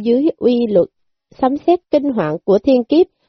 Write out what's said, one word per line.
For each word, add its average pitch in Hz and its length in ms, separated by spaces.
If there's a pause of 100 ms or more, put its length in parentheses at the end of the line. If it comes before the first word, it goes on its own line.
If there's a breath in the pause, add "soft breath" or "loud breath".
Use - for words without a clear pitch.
dưới 247 340
uy 240 340
luật 180 180 (520)
sấm 269 160 (100)
sét 349 140 (100)
kinh 285 140
hoàng 190 400
của 196 140
thiên 254 260
kiếp 330 220 (220)